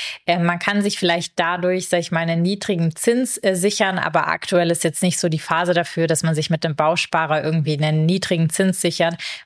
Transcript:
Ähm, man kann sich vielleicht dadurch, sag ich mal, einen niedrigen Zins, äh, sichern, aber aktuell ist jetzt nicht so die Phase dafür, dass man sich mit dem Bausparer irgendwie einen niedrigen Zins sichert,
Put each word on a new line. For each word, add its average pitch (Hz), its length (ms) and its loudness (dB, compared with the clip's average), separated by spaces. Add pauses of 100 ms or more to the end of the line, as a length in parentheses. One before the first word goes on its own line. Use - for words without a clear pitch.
(240)
Ähm, 175 200 2
man 175 160 0
kann 202 220 0
sich 202 180 -2
vielleicht 170 340 0
dadurch, 180 540 0
sag 180 100 2
ich 165 140 -4
mal, 165 80 2
einen 165 220 0
niedrigen 175 520 0
Zins, 240 480 0
äh, 190 140 2
sichern, 190 420 0
aber 156 300 0
aktuell 170 420 0
ist 165 140 0
jetzt 160 180 -2
nicht 180 160 0
so 175 100 0
die 156 120 -2
Phase 175 340 0
dafür, 165 320 0
dass 156 160 0
man 160 140 0
sich 151 120 -2
mit 160 140 -2
dem 156 140 -2
Bausparer 160 640 0
irgendwie 156 340 0
einen 156 300 2
niedrigen 170 440 0
Zins 190 300 0
sichert, 170 360 0 (300)